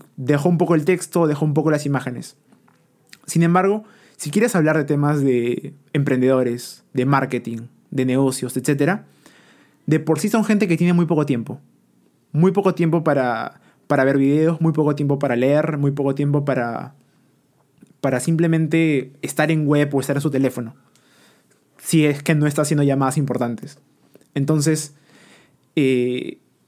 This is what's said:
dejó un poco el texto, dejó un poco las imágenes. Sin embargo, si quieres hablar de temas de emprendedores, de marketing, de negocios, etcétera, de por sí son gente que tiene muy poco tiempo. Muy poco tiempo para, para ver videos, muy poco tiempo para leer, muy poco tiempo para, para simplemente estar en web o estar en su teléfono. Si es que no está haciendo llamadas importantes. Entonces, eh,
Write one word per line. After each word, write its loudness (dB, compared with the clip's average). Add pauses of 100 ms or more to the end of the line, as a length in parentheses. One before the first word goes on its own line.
(160)
dejó 0
un 2
poco 2
el 0
texto, 0
dejó -2
un 0
poco 0
las -2
imágenes. -6 (920)
Sin 0
embargo, 2 (340)
si -12
quieres 0
hablar 2
de 0
temas 0
de -2 (180)
emprendedores, 0
de -2
marketing, -2 (280)
de -2
negocios, 0
etcétera, 0 (800)
de 2
por -2
sí -2
son 0
gente 2
que 2
tiene 2
muy 2
poco 0
tiempo. -4 (720)
Muy 4
poco 0
tiempo 0
para, -2 (240)
para 2
ver 2
videos, 2
muy 2
poco 0
tiempo 0
para -2
leer, 2
muy 0
poco -2
tiempo 0
para, -4 (1080)
para 0
simplemente 0 (100)
estar 0
en 0
web 2
o 0
estar -2
en -2
su -2
teléfono. -2 (1040)
Si 2
es 0
que 2
no 2
está 0
haciendo 0
llamadas 0
importantes. -4 (560)
Entonces, 0 (800)
eh, -2 (300)